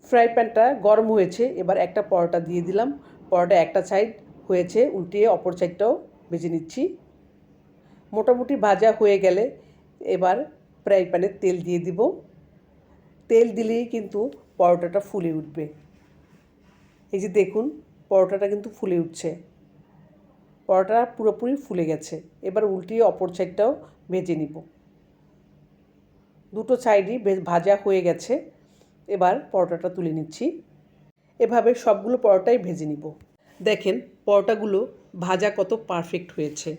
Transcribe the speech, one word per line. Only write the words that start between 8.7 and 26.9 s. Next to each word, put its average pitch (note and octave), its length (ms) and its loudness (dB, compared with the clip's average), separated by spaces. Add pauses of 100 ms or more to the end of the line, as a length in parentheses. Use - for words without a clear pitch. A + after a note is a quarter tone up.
হয়ে G#3 260 4
গেলে F#3 260 2 (560)
এবার F#3 360 0 (500)
ফ্রাই G3 180 4
প্যানে F#3 240 0 (120)
তেল F#3 220 2
দিয়ে F3 240 -2
দিব। F3+ 140 -6 (1300)
তেল A#3 240 6
দিলেই A3+ 320 -2
কিন্তু G#3 340 -6 (360)
পরোটাটা F3 440 2
ফুলে F#3 320 -6
উঠবে। D3+ 320 -8 (1500)
এই G3 80 -4
যে G#3 80 -6
দেখুন, G3+ 360 0 (440)
পরোটাটা F#3+ 400 2
কিন্তু G#3 220 -4
ফুলে F#3 300 -4
উঠছে, E3 300 -6 (1400)
পরোটা F#3+ 300 2 (160)
পুরোপুরি A#3 420 -2
ফুলে F3+ 280 -4
গেছে। D#3 300 -6 (280)
এবার F#3+ 220 -2
উল্টিয়ে G3 380 -2
অপর F#3 320 2
সাইডটাও G3+ 380 0 (380)
ভেজে F3 260 -2
নিব। D3+ 200 -8 (2000)
দুটো A3 240 -2
সাইডই G#3+ 420 2